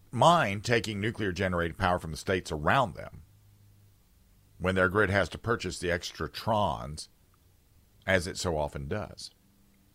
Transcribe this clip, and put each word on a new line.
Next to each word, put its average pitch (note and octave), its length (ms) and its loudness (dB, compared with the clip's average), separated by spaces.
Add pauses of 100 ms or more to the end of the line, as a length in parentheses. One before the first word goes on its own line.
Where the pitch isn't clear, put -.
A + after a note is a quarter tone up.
(100)
mind B2 540 4
taking A2 360 0
nuclear G#2 320 -2
generated E2+ 460 -2
power F2+ 200 4
from D#2+ 120 -10
the D2+ 60 -8
states F#2 360 -2
around F2 420 2
them - 280 -14 (1400)
when F#2 160 2
their F#2 140 6
grid G2 220 4
has F#2+ 200 2
to F2+ 80 -8
purchase G2+ 400 -4
the F2 120 -2
extra - 380 -4
trons, D#2 800 -4 (1000)
as F#2+ 200 2
it F#2 100 -8
so E2+ 200 -2
often D2 300 -4
does. F2+ 440 -10 (640)